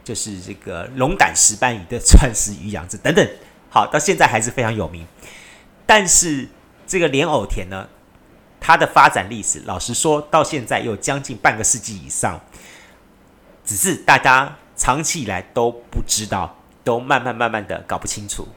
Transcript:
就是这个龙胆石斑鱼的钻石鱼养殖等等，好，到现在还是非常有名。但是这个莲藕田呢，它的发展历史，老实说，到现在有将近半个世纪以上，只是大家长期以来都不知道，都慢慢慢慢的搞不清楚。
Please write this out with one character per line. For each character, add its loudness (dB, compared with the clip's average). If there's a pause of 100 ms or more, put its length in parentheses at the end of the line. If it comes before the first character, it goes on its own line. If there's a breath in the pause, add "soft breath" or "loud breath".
就 -10
是 -10
这 -14
个 -12
龙 0
胆 2
石 2
斑 0
鱼 -12
的 -8
钻 8
石 -4
鱼 -10
养 -8
殖 -12
等 0
等， 4 (440 loud breath)
好， 4
到 -2
现 0
在 4
还 2
是 -4
非 -4
常 -2
有 -4
名。 -16 (800 loud breath)
但 4
是 0 (380)
这 -4
个 2
莲 0
藕 0
田 -6
呢， -10 (720)
它 4
的 4
发 6
展 -2
历 -10
史， -6
老 -8
实 -6
说， 0
到 4
现 -4
在 -2
有 -4
将 -6
近 -12
半 0
个 -6
世 0
纪 -12
以 -16
上， -6 (1300 loud breath)
只 -6
是 -2
大 4
家 4 (200)
长 0
期 -4
以 -6
来 -4
都 -2
不 -10
知 -4
道， -4 (280)
都 0
慢 0
慢 -6
慢 0
慢 -6
的 -10
搞 -6
不 -12
清 -10
楚。 -10